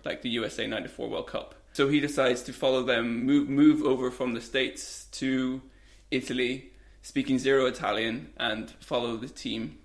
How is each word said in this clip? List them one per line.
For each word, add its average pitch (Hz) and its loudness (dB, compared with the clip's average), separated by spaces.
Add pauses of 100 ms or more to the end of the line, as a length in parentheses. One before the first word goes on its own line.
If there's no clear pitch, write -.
like, - -8
the 127 -4
U 117 0
S - -8
A 110 -4
ninety-four 110 -6
World 98 -6
Cup, - -10 (200)
so 139 2
he 147 4
decides 135 2
to 131 -12
follow 131 2
them, 117 0
move, 143 4
move 151 6
over 127 2
from 123 -4
the 113 -6
States - -4
to 131 -2 (480)
Italy, 127 -2 (320)
speaking 131 0
zero 131 4
Italian, 113 -4
and 110 -4 (100)
follow 120 -4
the 120 -10
team - -8